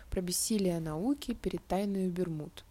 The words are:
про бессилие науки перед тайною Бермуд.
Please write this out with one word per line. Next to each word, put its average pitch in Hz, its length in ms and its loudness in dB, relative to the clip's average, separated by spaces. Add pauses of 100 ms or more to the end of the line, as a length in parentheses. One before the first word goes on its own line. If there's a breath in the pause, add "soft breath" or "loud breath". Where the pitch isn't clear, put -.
(100)
про - 100 0
бессилие 180 600 2
науки 170 520 0
перед 185 340 -2
тайною 190 440 2
Бермуд. 165 600 -4